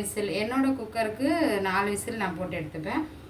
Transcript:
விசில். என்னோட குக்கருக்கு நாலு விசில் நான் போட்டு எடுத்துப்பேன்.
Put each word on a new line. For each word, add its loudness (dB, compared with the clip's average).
விசில். -2
என்னோட 2
குக்கருக்கு 0
நாலு 2
விசில் -4
நான் -2
போட்டு -2
எடுத்துப்பேன். -2